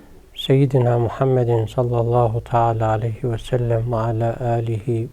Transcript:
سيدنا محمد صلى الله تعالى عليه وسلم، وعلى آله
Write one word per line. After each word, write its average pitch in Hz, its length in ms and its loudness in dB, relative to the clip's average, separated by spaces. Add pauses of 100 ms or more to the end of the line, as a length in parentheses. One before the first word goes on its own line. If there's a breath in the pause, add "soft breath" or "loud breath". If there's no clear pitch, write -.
(360 loud breath)
سيدنا 131 640 2
محمد 120 680 2 (100)
صلى 123 280 0
الله 117 380 2 (100)
تعالى 117 340 2
عليه 110 380 -2
وسلم، 120 720 -2
وعلى 113 360 0 (280)
آله 113 560 -4